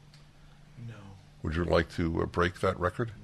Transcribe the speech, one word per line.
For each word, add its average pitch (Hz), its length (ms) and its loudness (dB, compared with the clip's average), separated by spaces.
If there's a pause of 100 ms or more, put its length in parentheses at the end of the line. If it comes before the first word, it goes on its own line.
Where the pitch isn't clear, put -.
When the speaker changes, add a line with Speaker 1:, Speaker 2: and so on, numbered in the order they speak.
(880)
Speaker 1:
No. 117 80 -12 (480)
Speaker 2:
Would 80 140 -2
you 87 80 2
like 85 300 4
to, 85 280 2
uh, 85 40 2
break 90 340 0
that 95 180 2
record? 107 340 0 (120)